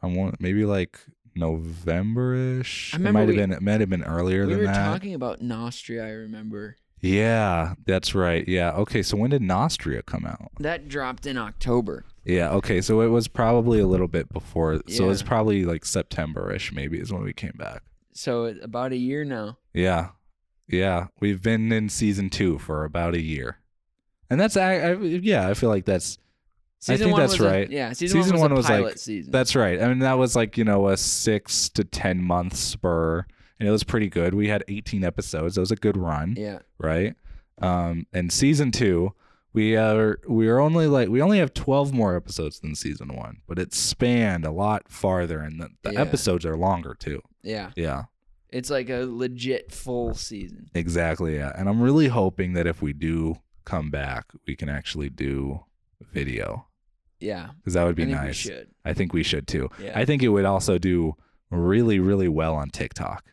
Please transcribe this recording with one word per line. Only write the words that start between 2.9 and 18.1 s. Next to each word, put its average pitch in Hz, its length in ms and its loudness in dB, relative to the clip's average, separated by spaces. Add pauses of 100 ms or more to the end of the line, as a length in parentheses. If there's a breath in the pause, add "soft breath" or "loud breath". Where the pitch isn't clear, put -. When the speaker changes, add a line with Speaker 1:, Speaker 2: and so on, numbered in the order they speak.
Speaker 2:
I 156 40 -4
Speaker 1:
It - 20 -4
Speaker 2:
remember 190 200 4
Speaker 1:
might - 20 6
have 107 80 6
Speaker 2:
we, 101 60 4
Speaker 1:
been, 98 160 2
it 87 100 -4
might 104 180 2
have 101 100 2
been 90 140 0
earlier 92 420 0
Speaker 2:
we 95 80 0
Speaker 1:
than 98 80 0
Speaker 2:
were - 60 2
Speaker 1:
that. - 180 2
Speaker 2:
talking 185 280 -4
about 123 280 -6
Nostria, 117 640 -8
I 110 60 -10
remember. 107 680 -12 (240)
Speaker 1:
Yeah, 98 720 2 (120)
that's 92 280 0
right. 87 340 2
Yeah. 87 260 0
Okay, 104 280 0
so 101 160 -2
when 117 140 2
did 143 100 2
Nostria 92 640 0
come - 200 -8
out? - 340 -12
Speaker 2:
That 147 280 -6
dropped 135 380 -6
in 135 120 -4
October. 110 680 -2 (180)
Speaker 1:
Yeah, 87 280 2
okay, 95 300 2
so 110 200 4
it 117 60 4
was 113 200 2
probably 117 520 4
a 98 80 6
little 92 200 4
bit 80 240 -4
before. 80 560 -2
So 95 180 0
it - 20 4
was 95 140 2
Speaker 2:
Yeah. - 60 -6
Speaker 1:
probably, 107 380 2
like, 85 200 -2
September-ish 78 840 -4
maybe 73 280 -6
is - 120 -8
when 92 120 -4
we 98 100 -6
came - 240 -10
back. - 240 -12 (320)